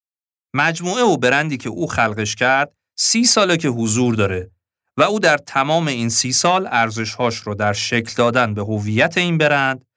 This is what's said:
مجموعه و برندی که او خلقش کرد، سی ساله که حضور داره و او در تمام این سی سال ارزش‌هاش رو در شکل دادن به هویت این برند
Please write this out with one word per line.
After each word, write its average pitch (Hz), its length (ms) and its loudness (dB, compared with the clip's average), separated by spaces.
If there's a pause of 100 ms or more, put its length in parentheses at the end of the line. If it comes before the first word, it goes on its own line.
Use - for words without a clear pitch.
(540)
مجموعه 170 480 -2
و 202 140 4
برندی 135 400 0
که 120 120 -10
او 131 180 -6
خلقش 110 480 -2
کرد، 135 400 0 (240)
سی - 260 2
ساله 196 320 4
که 160 120 -2
حضور 117 460 0
داره 95 360 -2 (460)
و 139 60 2
او 208 180 0
در 160 160 4
تمام 151 520 0
این 117 200 -2
سی 123 240 -2
سال 180 380 2
ارزش‌هاش 117 680 -2
رو 104 180 -8
در 104 180 0
شکل 117 440 -4
دادن 120 380 2
به 104 80 -4
هویت 107 560 0
این 175 200 0
برند 139 460 0 (120)